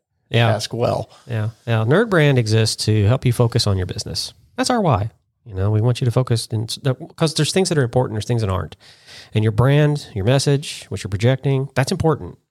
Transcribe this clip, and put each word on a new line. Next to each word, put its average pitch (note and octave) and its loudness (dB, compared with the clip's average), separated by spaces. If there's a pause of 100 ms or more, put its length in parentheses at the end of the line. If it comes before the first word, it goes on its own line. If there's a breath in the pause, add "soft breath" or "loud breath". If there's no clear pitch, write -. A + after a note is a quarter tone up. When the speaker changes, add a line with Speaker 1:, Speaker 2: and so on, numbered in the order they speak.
(280)
Speaker 1:
Yeah. A#2 2
Speaker 2:
task A2 -2
well. A2+ -2 (180 loud breath)
Speaker 1:
Yeah, A2 -4 (160)
yeah. A2 0
Nerd G3+ 2
Brand D3 4
exists A2 0
to G#2+ 4
help B2+ 2
you B2 2
focus A#2 0
on G2+ 0
your F#2 -4
business. - -8 (240)
That's C4 -2
our B3 0
why. A2 0 (340)
You G#2+ -16
know, F#2+ 0
we G#2+ 2
want A#2+ 0
you C3 -2
to A#2+ 0
focus A#2+ 0
in, A2+ -4 (500)
'cause D#3+ -2
there's D3+ -2
things F#3+ 0
that E3 0
are C#3 4
important, A#2+ 0
there's G#2 -6
things A#2+ -2
that G2 -2
aren't, F#2 -4 (580 loud breath)
and G#2+ 2
your A2 2
brand, C#3+ 2
your G2 2
message, C#3 0
what - -8
you're G#2 -6
projecting, C3 0
that's C3 0
important, D3+ -2 (120)